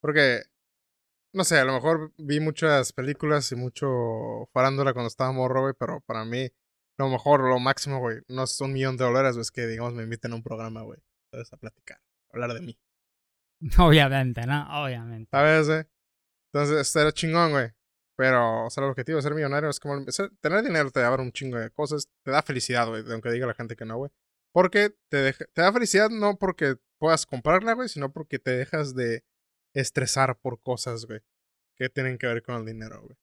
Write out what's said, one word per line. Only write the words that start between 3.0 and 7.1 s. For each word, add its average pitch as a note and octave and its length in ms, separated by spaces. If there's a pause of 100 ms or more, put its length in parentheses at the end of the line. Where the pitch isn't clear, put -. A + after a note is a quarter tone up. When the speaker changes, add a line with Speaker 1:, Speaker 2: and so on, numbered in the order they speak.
Speaker 1:
y B2+ 40
mucho A#2+ 960
farándula C3+ 400
cuando A#2+ 160
estaba C3 220
morro, C3 300
güey, C3+ 160
pero - 240
para A2+ 240
mí, B2 240 (480)
lo C3+ 120
mejor, C#3 380